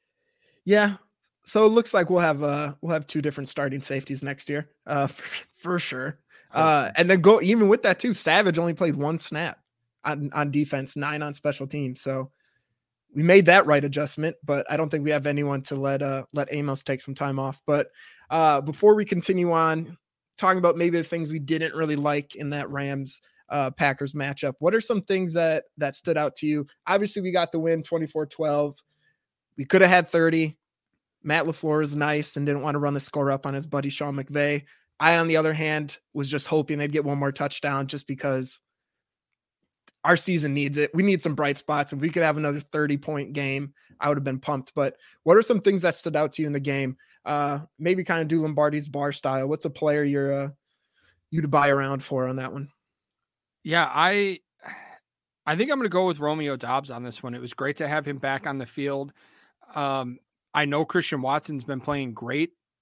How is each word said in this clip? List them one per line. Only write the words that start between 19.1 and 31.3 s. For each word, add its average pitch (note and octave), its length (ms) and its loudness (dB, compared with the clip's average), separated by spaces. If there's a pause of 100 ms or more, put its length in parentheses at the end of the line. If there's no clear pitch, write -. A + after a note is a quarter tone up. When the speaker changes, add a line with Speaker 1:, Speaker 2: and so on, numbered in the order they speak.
Speaker 1:
on, D#3+ 440 0 (400)
talking F#3 220 2
about F3 180 4
maybe E3+ 220 2
the E3 60 0
things E3 260 -4
we D#3+ 80 -4
didn't D#3 360 -2
really D#3 220 -2
like C#3+ 380 -2
in C#3+ 160 -8
that C#3+ 200 -6
Rams, C#3 500 -6 (300)
uh, C#3 200 -2
Packers C#3 440 0
matchup, C#3 440 -4
what F3+ 160 4
are A3+ 60 2
some A3 200 -2
things F#3 340 -2
that, D#3+ 300 2 (140)
that D3 160 -2
stood E3 220 -2
out D3+ 200 0
to D#3 100 -6
you? D3+ 200 0 (200)
Obviously, G3+ 360 0
we F3+ 80 -4
got F3 220 0
the E3 80 -2
win E3 220 0
twenty-four D#3 440 -4
twelve. D3 500 -2 (800)
We C#3+ 80 -6
could F#3 160 6
have F3+ 100 8
had F3+ 180 6
thirty. D#3+ 500 2 (640)
Matt D3+ 220 0